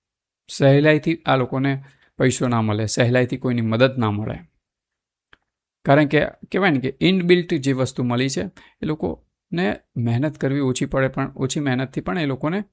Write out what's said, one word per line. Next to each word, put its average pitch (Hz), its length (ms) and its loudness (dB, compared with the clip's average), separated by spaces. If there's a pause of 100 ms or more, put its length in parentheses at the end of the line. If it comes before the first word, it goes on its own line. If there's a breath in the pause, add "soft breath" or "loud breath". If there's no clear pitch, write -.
(500)
સહેલાઈથી 151 760 4
આ 139 100 2
લોકોને 135 360 -2 (480 soft breath)
પૈસો 131 280 2
ના 120 140 0
મળે, 110 260 0
સહેલાઈથી 123 560 0
કોઈની 120 280 -2
મદદ 120 260 4
ના 110 140 0
મળે. 104 260 -6 (1500)
કારણ 147 200 6
કે 147 200 2
કહેવાય - 460 -2
ને 135 80 0
કે 127 220 -6
ઇનબિલ્ટ 175 520 2
જે 139 200 0
વસ્તુ 131 300 -2
મળી 123 260 0
છે, 175 160 -6 (360 soft breath)
એ - 40 -6
લોકોને 170 880 -6 (220)
મહેનત 123 400 -2
કરવી 139 220 -2
ઓછી 131 260 -2
પડે, 131 220 0
પણ 135 280 -6
ઓછી 135 240 -4
મહેનતથી 135 420 -2
પણ 185 180 -4
એ 156 60 -2
લોકોને 147 480 -4